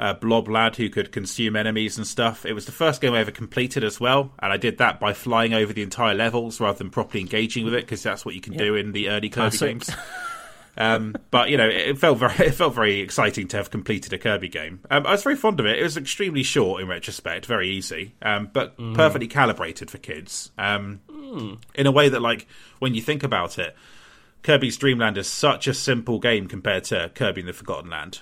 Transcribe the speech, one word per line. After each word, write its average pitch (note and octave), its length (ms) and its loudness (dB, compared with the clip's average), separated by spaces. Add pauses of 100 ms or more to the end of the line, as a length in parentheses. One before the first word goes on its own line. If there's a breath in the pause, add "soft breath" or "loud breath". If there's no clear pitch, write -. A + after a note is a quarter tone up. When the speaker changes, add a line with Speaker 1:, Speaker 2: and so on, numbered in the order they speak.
Speaker 1:
uh, G#2 120 0
blob A2+ 360 2
lad A2 260 2
who A2 140 -2
could G2+ 240 -4
consume G#2+ 420 -4
enemies A2 420 -2
and G#2+ 80 -6
stuff. A2+ 400 0
It - 80 -4
was G#2 140 -8
the - 60 -14
first D#3 280 2
game B2 140 2
I A2+ 60 4
ever G#2+ 100 0
completed B2 540 -4
as G#2 160 -2
well, C3 400 2
and G2 120 0
I G2+ 40 2
did A2+ 220 -2
that A#2 200 4
by G#2 140 0
flying A2+ 420 2
over G#2+ 180 2
the G#2 100 -4
entire G#2 320 0
levels A#2 440 0
rather G#2 200 2
than F#2 120 -8
properly A2 300 -4
engaging A2 440 -2
with A2+ 100 0
it, A#2+ 120 -2
'cause - 160 -8
that's G2+ 220 -4
what A2 100 -8
you F#2 60 -10
can G2+ 140 -12
Speaker 2:
Yeah. - 40 -8
Speaker 1:
do G#2 160 2
in G#2 160 -2
the G2+ 200 -2
early G#2 180 -2
Kirby A2 280 0
Speaker 2:
Classic. D3 120 0
Speaker 1:
games. A#2 220 -8 (840 loud breath)
Um, A2 380 0 (160)
but, A#2+ 180 4
you C#3+ 80 2
know, A2+ 120 6
it, F#2 220 0
it C#3 80 -2
felt D3 200 6
very, A#2+ 160 4
<laughs> - 100 -8
it D3+ 100 4
felt D#3 200 2
very G#2 240 2
exciting G2+ 480 0
to G#2+ 100 -6
have G2+ 140 -4
completed G2+ 420 -4
a F#2 60 -4
Kirby G2+ 300 -2
game. D#2+ 320 -10 (100)
Um, D3+ 160 2
I - 60 4
was G4+ 100 2
very C#4 140 0
fond G#3+ 240 0
of G#2+ 60 4
it. G#2+ 120 2
It D#3+ 60 2
was D#3+ 120 -2
extremely D#3 460 -4
short F#2+ 400 2
in F#2 60 -6
retrospect, F2 580 -8
very F#2+ 240 0
easy, F#2+ 500 -6
um, G#2 320 -2
but - 240 -2
Speaker 2:
Mm. A2+ 200 -6
Speaker 1:
perfectly C#3+ 320 4
calibrated G2+ 640 0
for F#2+ 60 -14
kids. - 600 -12
Um, G2+ 500 -2
Speaker 2:
Mm. F#3 500 -10 (180)
Speaker 1:
in C#3 100 4
a C#3 60 6
way D3 160 8
that, C3 120 0
like, A#2 280 0 (320 loud breath)
when B2+ 140 0
you A2 60 -2
think D3 220 -2
about F#2 380 0
it, E2 160 -6 (680 loud breath)
Kirby's C3 340 4
Dream C3 220 4
Land G#2+ 180 2
is F#2+ 100 -4
such - 400 2
a C3 60 2
simple A#2+ 460 0
game G#2+ 300 2
compared F#2+ 360 -2
to E2+ 300 -2
Kirby F#2+ 260 -2
and F2 80 -8
the F2 60 -8
Forgotten E2 340 -10
Land. E2 340 -8